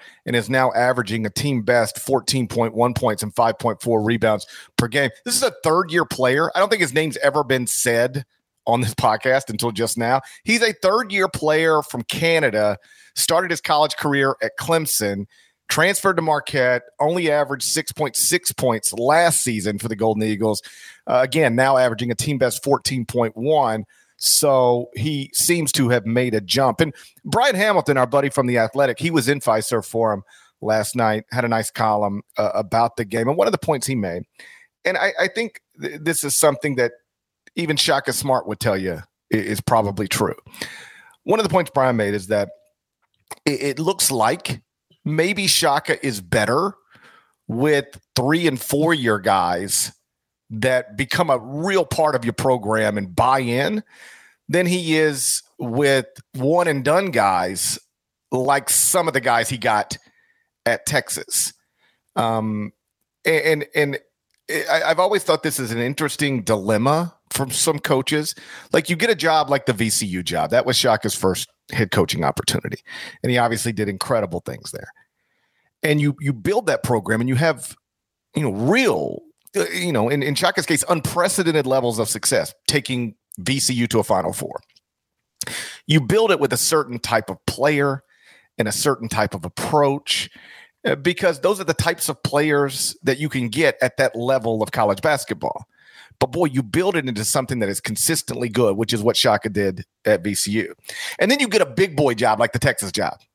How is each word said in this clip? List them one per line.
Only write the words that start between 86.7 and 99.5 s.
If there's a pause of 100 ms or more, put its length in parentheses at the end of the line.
type
of
player (560)
and
a
certain
type
of
approach, (560)
uh,
because
those
are
the
types
of
players
that
you
can
get
at
that
level
of
college
basketball. (520)
But
boy,
you
build
it
into
something
that
is
consistently
good,
which
is
what
Shaka
did (200)